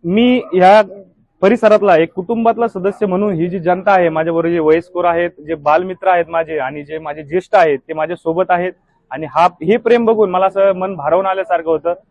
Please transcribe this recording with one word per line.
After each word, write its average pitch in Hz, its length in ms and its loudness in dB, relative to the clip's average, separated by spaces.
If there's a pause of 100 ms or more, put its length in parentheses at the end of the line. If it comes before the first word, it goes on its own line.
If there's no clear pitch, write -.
मी 233 380 2 (120)
या 190 280 6 (600)
परिसरातला 202 560 4
एक 165 160 0
कुटुंबातला 226 540 -2
सदस्य 196 380 -4
म्हणून 196 280 -2
ही 170 140 -2
जी 185 120 -6
जनता 180 320 0
आहे 180 180 4
माझ्याबरोबर, 165 440 -2
जे 170 60 0
वयस्कर 170 460 0
आहेत, 175 240 0 (180)
जे 160 80 -4
बालमित्र 175 520 -2
आहेत 175 220 2
माझे 165 280 -4
आणि 143 260 -8
जे 151 140 -12
माझे 156 260 -12
ज्येष्ठ 170 320 -6
आहेत 156 320 4
ते 160 60 -10
माझ्या 156 220 -6
सोबत 165 340 -4
आहेत 180 240 -2 (380)
आणि 147 180 -10
हा, 156 160 2
हे 180 320 0
प्रेम 233 280 0
बघून 220 240 2
मला 180 160 0
असं 196 280 0
मन 185 220 -6
भारावून 160 300 -2
आल्यासारखं 185 440 -4
होतं. 165 240 -2 (180)